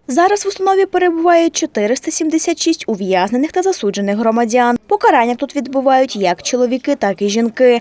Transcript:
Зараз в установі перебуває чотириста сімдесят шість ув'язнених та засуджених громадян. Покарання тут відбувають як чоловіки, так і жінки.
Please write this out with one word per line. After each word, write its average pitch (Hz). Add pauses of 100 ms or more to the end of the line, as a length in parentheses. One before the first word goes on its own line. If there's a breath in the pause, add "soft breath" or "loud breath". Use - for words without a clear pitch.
Зараз 370
в 392
установі 381
перебуває 339
чотириста 247
сімдесят 320
шість 330
ув'язнених 202
та 370
засуджених 202
громадян. 240
Покарання 330
тут 269
відбувають 262
як 202
чоловіки, 254
так 196
і 202
жінки. 233